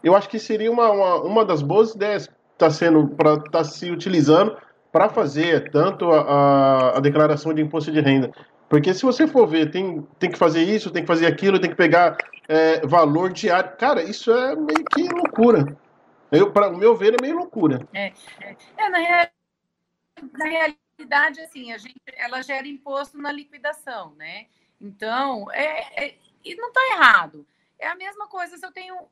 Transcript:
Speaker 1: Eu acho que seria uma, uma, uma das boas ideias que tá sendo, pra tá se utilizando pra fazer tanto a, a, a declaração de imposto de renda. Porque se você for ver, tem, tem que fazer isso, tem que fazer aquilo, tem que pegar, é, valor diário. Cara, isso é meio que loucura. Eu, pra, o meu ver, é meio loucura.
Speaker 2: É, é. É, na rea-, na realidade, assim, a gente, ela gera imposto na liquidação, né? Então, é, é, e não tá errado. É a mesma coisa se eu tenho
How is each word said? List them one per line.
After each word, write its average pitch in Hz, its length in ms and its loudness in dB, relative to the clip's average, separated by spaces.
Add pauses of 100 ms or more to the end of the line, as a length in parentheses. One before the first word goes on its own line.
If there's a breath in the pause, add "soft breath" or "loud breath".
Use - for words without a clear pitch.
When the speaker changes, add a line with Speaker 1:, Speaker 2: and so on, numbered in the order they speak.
Speaker 1:
Eu 165 120 4
acho 208 140 2
que 220 100 -8
seria 220 320 -4
uma, 233 200 2
uma, 190 320 2
uma 214 220 2
das 170 180 -2
boas 208 320 2
ideias 202 320 -4
que - 80 -20 (220)
tá 160 140 4
sendo, 156 380 2
pra 151 300 2
tá 165 260 -4
se 175 260 -12
utilizando 170 680 2 (360 loud breath)
pra 214 160 4
fazer 160 640 -2
tanto 175 400 0
a, 156 80 6
a, 135 800 2
a - 20 0
declaração 151 520 0
de 156 80 -2
imposto 151 300 -4
de 151 100 0
renda. 135 300 2 (380 loud breath)
Porque 147 260 2
se 180 80 -8
você 247 240 2
for 220 200 4
ver, 156 240 0
tem, 180 320 -6 (160)
tem 170 120 -2
que - 80 -12
fazer 165 240 2
isso, 202 280 -2
tem 170 120 -6
que - 40 -10
fazer 165 200 0
aquilo, 185 340 2
tem 170 100 -2
que - 60 -12
pegar, 170 400 4 (320)
é, 160 380 2
valor 165 460 2
diário. 185 440 -2
Cara, 240 260 0
isso 208 300 -4
é 254 220 0
meio 311 300 -4
que 339 240 -2
loucura. 226 680 2 (540)
Eu, 196 220 4
pra, 202 160 2
o 175 80 -8
meu 214 200 4
ver, 202 180 4
é 247 80 0
meio 302 140 -4
loucura. 170 560 -2
Speaker 2:
É, - 200 -8 (280 loud breath)
é. - 160 -20 (200 soft breath)
É, 427 120 -2
na 359 100 -2
rea-, 349 320 0 (1040)
na 302 140 -8
realidade, 311 960 -4
assim, 254 320 -18
a 220 60 -14
gente, 262 220 -20 (160)
ela 247 260 -8
gera 269 240 -8
imposto 277 520 -12
na 285 140 -10
liquidação, 277 800 -12
né? 165 320 -18 (340)
Então, 220 720 -8
é, 302 540 -8
é, 277 80 -16 (300)
e 349 100 -16
não 466 180 -14
tá 523 80 0 (120)
errado. 185 540 2 (320)
É - 100 -12
a 370 80 -8
mesma 403 320 -16
coisa 349 280 -14
se 320 80 -20
eu 370 80 -18
tenho 370 240 -18 (160)